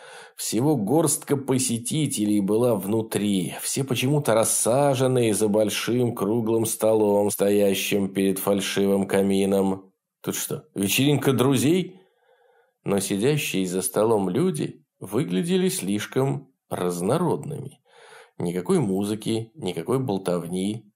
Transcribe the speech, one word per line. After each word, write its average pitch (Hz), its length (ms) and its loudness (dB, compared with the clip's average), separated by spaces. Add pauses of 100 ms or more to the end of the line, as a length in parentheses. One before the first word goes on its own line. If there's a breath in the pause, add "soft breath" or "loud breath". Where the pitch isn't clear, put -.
(380 loud breath)
Всего 135 380 0
горстка 139 600 0
посетителей 123 1040 0
была 110 360 2
внутри, 101 840 -2
все - 220 -4
почему-то 131 520 0
рассаженные 127 1000 2
за 107 140 2
большим 110 680 0
круглым 113 500 0
столом, 104 680 2
стоящим 101 840 2
перед 98 240 2
фальшивым 98 680 0
камином. 98 840 2 (300)
Тут - 140 -4
что, - 280 -8 (120)
вечеринка 131 560 2
друзей? 135 680 2 (840 soft breath)
Но 95 160 0
сидящие 101 680 -2
за - 160 -2
столом 107 480 0
люди 151 560 -4 (140)
выглядели 180 680 -2
слишком 131 840 -4 (180)
разнородными. 90 1080 -4 (580 loud breath)
Никакой 90 400 -2
музыки, 107 800 -2
никакой 95 420 -4
болтовни 95 960 -4